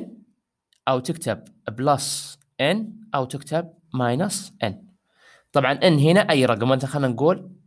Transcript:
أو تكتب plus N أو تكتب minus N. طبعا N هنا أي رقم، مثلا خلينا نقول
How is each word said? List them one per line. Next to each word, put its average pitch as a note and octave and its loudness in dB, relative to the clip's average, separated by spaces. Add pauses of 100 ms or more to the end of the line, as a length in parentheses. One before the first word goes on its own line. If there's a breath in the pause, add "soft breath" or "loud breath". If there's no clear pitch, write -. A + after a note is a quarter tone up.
(880)
أو B2+ 2
تكتب B2+ -6 (260)
plus C#3 -2 (260)
N E3 2 (380)
أو C3 -2
تكتب D#3+ -6 (220)
minus B2+ -2 (140)
N. G#2+ -4 (800 soft breath)
طبعا C#3 2
N C#3 0
هنا F3 4
أي C3 4
رقم، A#2 2
مثلا C3 0
خلينا C#3 -2
نقول D3 -2 (100)